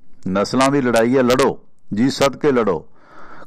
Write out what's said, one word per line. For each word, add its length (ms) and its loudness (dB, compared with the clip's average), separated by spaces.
ਨਸਲਾਂ 420 0
ਦੀ 100 2
ਲੜਾਈ 360 2
ਹੈ, 60 4
ਲੜੋ 360 2
ਜੀ 160 2
ਸਦਕੇ 420 0
ਲੜੋ। 340 0